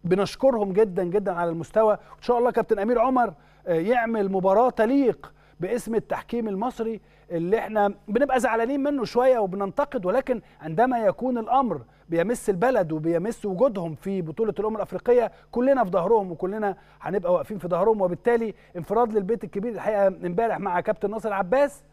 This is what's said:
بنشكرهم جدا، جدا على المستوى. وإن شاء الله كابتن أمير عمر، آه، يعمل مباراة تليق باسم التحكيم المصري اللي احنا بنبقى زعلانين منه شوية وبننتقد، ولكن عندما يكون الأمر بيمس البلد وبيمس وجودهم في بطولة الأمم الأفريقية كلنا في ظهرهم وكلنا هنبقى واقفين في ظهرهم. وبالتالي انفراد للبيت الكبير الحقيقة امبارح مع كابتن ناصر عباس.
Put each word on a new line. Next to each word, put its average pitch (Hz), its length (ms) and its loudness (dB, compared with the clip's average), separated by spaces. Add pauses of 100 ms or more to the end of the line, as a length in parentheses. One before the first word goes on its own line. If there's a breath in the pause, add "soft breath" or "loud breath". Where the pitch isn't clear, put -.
بنشكرهم 196 680 0
جدا، 196 300 2
جدا 185 280 -2
على 170 180 -2
المستوى. 185 420 0
وإن - 300 -6
شاء 240 160 0
الله 240 140 2
كابتن 220 280 0
أمير 226 200 0
عمر، 240 340 2 (340 soft breath)
آه، 175 60 0
يعمل 220 580 0
مباراة 190 380 4
تليق 240 640 0 (260 soft breath)
باسم 220 360 -4
التحكيم - 520 -4
المصري 226 540 -6 (300 soft breath)
اللي 175 280 0
احنا 202 340 0 (140)
بنبقى 254 320 2
زعلانين 233 440 0
منه 277 220 -2
شوية 254 340 4
وبننتقد، 202 680 -2
ولكن 240 360 0 (200 soft breath)
عندما 226 380 2
يكون 226 380 0
الأمر 226 440 0 (280 soft breath)
بيمس 175 400 0
البلد 190 420 2
وبيمس 170 540 -2
وجودهم 190 500 -2
في 190 260 -6
بطولة 190 380 -4
الأمم 214 160 -2
الأفريقية 220 560 0 (200 soft breath)
كلنا 254 320 2
في 185 60 -2
ظهرهم 190 420 2
وكلنا 196 460 -4 (240 soft breath)
هنبقى 180 320 0
واقفين 180 240 -2
في 185 100 -8
ظهرهم. 196 340 2
وبالتالي 220 520 0 (240 soft breath)
انفراد 214 360 0
للبيت 214 300 -2
الكبير 202 300 -6
الحقيقة 196 340 0
امبارح 180 520 -2
مع 180 200 -2
كابتن 202 320 -2
ناصر 214 220 -6
عباس. 202 600 0